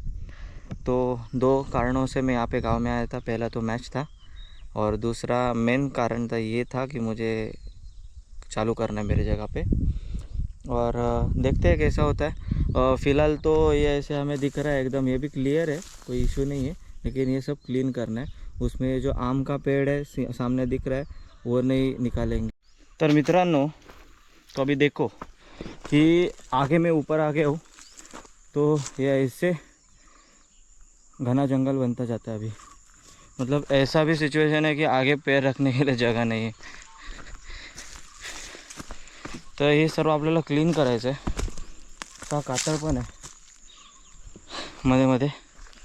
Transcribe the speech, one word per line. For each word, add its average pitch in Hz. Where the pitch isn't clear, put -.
तो 123
दो 131
कारणों 131
से 131
मैं 131
यहाँ 117
पे 127
गांव 113
में 120
आया 120
था। 123
पहला 113
तो 120
मैच 113
था 131
और 107
दूसरा 117
मेन 120
कारण 117
था, 117
ये 113
था 131
कि 135
मुझे 113
चालू 110
करना 110
है 104
मेरे 104
जगह 107
पे। -
और, 120
अ, 120
देखते 135
हैं 170
कैसा 151
होता 147
है। 160
अ, 131
फ़िलहाल 147
तो 156
ये 147
ऐसे 143
हमें 143
दिख 139
रहा 147
है 135
एकदम, 131
ये 127
भी 143
क्लियर 143
है, 147
कोई 123
इशू 127
नहीं 139
है, 151
लेकिन 131
ये 131
सब 143
क्लीन 131
करना 113
है। 147
उसमें 131
जो 135
आम 131
का 143
पेड़ 139
है 143
सी-, 135
सामने 127
दिख 123
रहा 131
है, 151
वो 120
नहीं 131
निकालेंगे। 117
तर 156
मित्रांनो, 156
तो 139
अभी 139
देखो, 139
कि 165
आगे 135
मैं 170
ऊपर 156
आ 151
गया 147
हूँ, 147
तो 147
ये 135
ऐसे 170
घना 131
जंगल 135
बनता 123
जाता 113
है 110
अभी. 110
मतलब 143
ऐसा 139
भी 160
सिचुएशन 151
है 151
कि 147
आगे 131
पैर 139
रखने 135
के 131
लिए 135
जगह 117
नहीं 113
है. 113
तर 143
हे 156
सर्व 156
आपल्याला 156
क्लीन 156
करायचं 127
आहे. -
असा 147
कातळ 139
पण 151
आहे 117
मध्ये 131
मध्ये 131